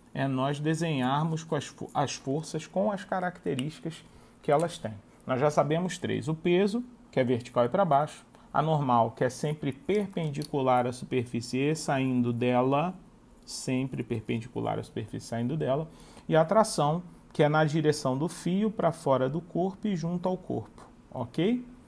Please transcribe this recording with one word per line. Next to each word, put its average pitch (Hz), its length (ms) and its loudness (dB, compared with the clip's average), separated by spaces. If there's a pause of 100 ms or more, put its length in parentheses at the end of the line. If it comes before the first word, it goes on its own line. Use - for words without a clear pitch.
(140)
é 139 140 -2
nós 135 340 -2
desenharmos 156 840 0
com - 120 -4
as 135 100 -4
fo-, - 280 -14
as 135 200 0
forças 156 520 -6
com 202 240 -2
as 196 140 -6
características 165 960 -6 (400)
que - 80 -4
elas 165 280 2
têm. 110 160 -8 (340)
Nós 127 140 0
já 147 100 2
sabemos 160 460 0
três. 110 320 -4
O 160 40 0
peso, 190 480 2 (300)
que - 80 0
é 131 40 6
vertical 123 420 2
e 120 40 0
pra 190 140 4
baixo. 151 420 0 (280)
A 139 80 2
normal, 131 500 4
que - 140 -2
é 123 40 2
sempre 147 440 -4
perpendicular 147 1120 0
à 123 60 -4
superfície 123 640 -4
e 147 180 2
saindo 131 560 2
dela, 127 600 2 (520)
sempre 131 580 -4
perpendicular 113 760 -4
à 107 40 -4
superfície - 440 -10
saindo 120 300 -2
dela. 151 320 -2 (400)
E 160 80 4
a 160 80 8
tração, 160 580 2 (300)
que 156 100 4
é 147 60 6
na 156 160 4
direção 147 520 2
do 160 120 -2
fio 196 420 -2
pra 170 220 0
fora 131 360 2
do 165 120 -4
corpo 190 460 -4
e 202 100 0
junto 175 320 -2
ao 185 80 -2
corpo, - 500 -8 (240)
ok? 175 540 -2 (220)